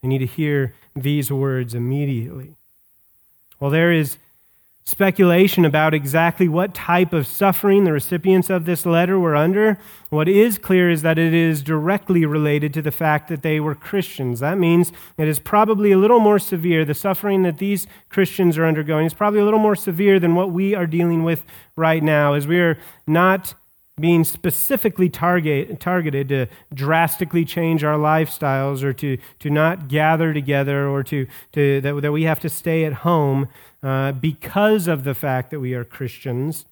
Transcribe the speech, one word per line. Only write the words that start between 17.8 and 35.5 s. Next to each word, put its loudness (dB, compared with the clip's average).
Christians 2
are 2
undergoing 0
is -2
probably 0
a 4
little 2
more 2
severe 2
than 2
what 0
we 0
are -2
dealing 0
with -2
right 0
now, 2
as -2
we 0
are 0
not 2
being 4
specifically -2
target, -2
targeted -2
to -2
drastically 0
change -2
our 0
lifestyles -2
or -2
to, -4
to -6
not 0
gather 0
together -2
or -2
to, -4
to, 0
that, -4
that -2
we 0
have 0
to -6
stay -2
at -4
home, 0
uh, -2
because 0
of -2
the -4
fact -4